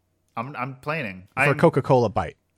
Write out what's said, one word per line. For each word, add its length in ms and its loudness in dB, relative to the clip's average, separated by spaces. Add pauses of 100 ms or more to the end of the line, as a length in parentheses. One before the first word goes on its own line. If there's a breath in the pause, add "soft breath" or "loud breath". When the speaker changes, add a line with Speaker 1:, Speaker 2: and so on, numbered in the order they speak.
(360)
Speaker 1:
I'm, 180 -8
I'm 220 -8
planning. 580 -8
Speaker 2:
For 60 0
Speaker 1:
I'm 180 2
Speaker 2:
Coca-Cola 500 4
Bite. 280 -6 (220)